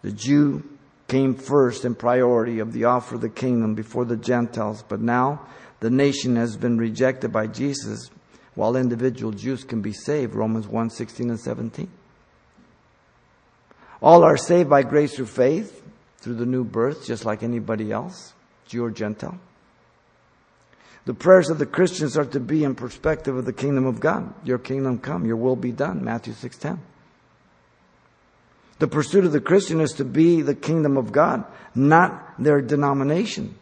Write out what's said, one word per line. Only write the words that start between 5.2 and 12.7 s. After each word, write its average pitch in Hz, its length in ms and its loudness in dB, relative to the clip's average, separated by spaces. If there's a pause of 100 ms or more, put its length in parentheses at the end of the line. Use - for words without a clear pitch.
the 113 100 -2
nation 135 460 2
has 117 220 -2
been 120 200 0
rejected 117 540 -2
by 110 160 -2
Jesus, 117 640 -8 (420)
while 110 220 0
individual 120 560 -2
Jews 113 320 -8
can 113 180 -6
be 104 120 -6
saved, 131 420 -4
Romans 110 320 -2
one 113 240 -4
sixteen 120 400 -8
and 113 80 -6
seventeen. 120 500 -8 (2000)